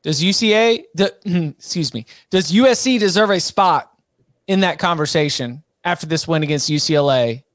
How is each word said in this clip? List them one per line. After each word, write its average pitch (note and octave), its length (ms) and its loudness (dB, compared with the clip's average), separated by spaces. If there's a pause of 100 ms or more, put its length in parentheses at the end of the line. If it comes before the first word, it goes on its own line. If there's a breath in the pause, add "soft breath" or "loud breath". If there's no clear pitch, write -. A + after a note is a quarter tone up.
does D#3 200 -2
U F#3+ 120 0
C G#3+ 200 2
A, A3+ 300 2 (100)
the, F3+ 200 0 (100)
<clears throat> F3 340 -2
excuse - 360 -6
me, A#2 100 -8 (240 loud breath)
does E3+ 240 0
U A#3+ 140 4
S B3 140 4
C B3+ 180 0
deserve G3+ 320 2
a F#3 100 2
spot F3 500 0 (560)
in G3 140 2
that F3+ 180 0
conversation D3+ 840 -2 (220)
after E3+ 220 -4
this D#3+ 220 -4
win D#3+ 140 0
against D3 260 -2
U D3+ 100 -2
C D#3 160 0
L C#3+ 160 2
A? A#2+ 320 0 (120)